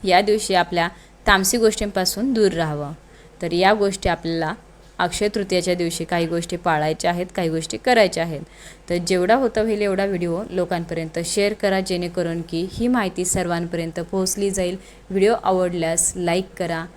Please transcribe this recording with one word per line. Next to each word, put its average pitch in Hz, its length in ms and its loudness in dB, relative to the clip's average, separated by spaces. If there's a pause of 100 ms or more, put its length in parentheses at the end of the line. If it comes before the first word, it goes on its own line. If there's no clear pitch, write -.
या 185 180 6
दिवशी 208 320 0
आपल्या 175 340 2 (400)
तामसी 190 300 4
गोष्टींपासून 214 760 0
दूर 208 180 4
राहावं. 151 400 -2 (500)
तर 170 100 -4
या 185 220 6
गोष्टी 196 360 0
आपल्याला 165 440 -2 (460)
अक्षय 180 360 0
तृतीयाच्या 185 380 0
दिवशी 170 300 -2
काही 170 220 0
गोष्टी 170 320 -4
पाळायच्या 160 540 0
आहेत, 175 140 -2 (100)
काही 170 140 0
गोष्टी 160 280 -4
करायच्या 220 460 2
आहेत. 156 180 -6 (480)
तर 175 80 0
जेवढा 180 380 2
होता 226 260 0
होईल 214 200 0
एवढा 196 240 0
व्हिडिओ 175 440 -2
लोकांपर्यंत 170 760 -4
शेअर 202 280 0
करा, 190 260 0
जेणेकरून 175 640 -2
की 165 300 -4
ही 233 160 -2
माहिती 190 380 0
सर्वांपर्यंत 170 760 -2
पोहोचली 190 500 -2
जाईल. 185 280 -2 (320)
व्हिडिओ 196 240 4 (100)
आवडल्यास 180 720 0
लाईक 180 300 0 (120)
करा 165 280 -4 (120)